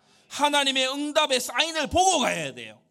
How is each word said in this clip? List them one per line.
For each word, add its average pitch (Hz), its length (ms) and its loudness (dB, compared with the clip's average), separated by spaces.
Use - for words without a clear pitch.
하나님의 269 600 0
응답의 294 520 0
사인을 294 480 -2
보고 359 320 4
가야 170 340 -2
돼요. 113 260 -16